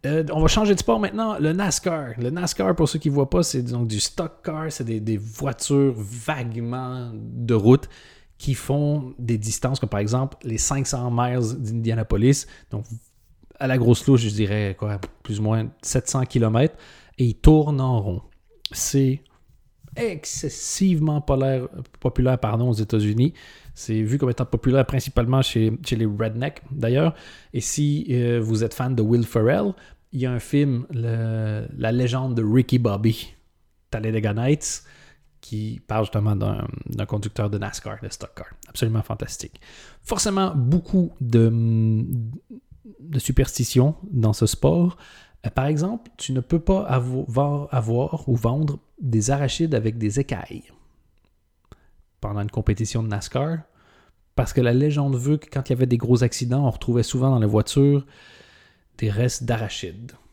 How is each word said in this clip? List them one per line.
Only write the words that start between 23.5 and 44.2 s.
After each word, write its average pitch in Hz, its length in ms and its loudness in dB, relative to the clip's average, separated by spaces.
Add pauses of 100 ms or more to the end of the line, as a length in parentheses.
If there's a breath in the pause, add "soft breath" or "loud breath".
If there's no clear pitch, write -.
C'est 110 280 -4
vu 110 160 0
comme 139 120 2
étant 123 160 -2
populaire 127 400 2
principalement 131 560 0
chez, 110 300 2 (140)
chez 127 100 -2
les 113 100 0
rednecks, 110 560 -4 (100)
d'ailleurs. 143 440 2 (380 loud breath)
Et 120 80 -4
si, 147 480 0
euh, 120 320 2
vous 110 220 0
êtes 113 100 -4
fan 127 200 -2
de 117 80 2
Will 117 240 4
Ferrell, 160 480 2 (380 loud breath)
il 143 100 -6
y 131 40 -2
a 127 60 -2
un 120 80 -2
film, 139 520 0
le, 113 760 -2 (120)
La 113 140 0
légende 127 440 0
de 113 80 0
Ricky 120 360 4
Bobby, 110 540 0 (580)
Talladega 110 420 -2
Nights, 131 500 -2 (580 soft breath)
qui 110 460 -8
parle 107 180 0
justement 104 300 0
d'un, 101 320 -2 (200)
d'un 104 180 -4
conducteur 104 440 -4
de 104 80 -4
nascar, 101 440 -8
de 98 80 -10
stock - 260 -14
car. - 120 -16 (200)
Absolument 113 340 -2
fantastique. - 600 -10 (420 loud breath)
Forcément, 190 520 0
beaucoup 170 680 2
de, 113 840 4 (920)
de 147 200 -4
superstitions 127 760 2 (140)
dans 113 240 2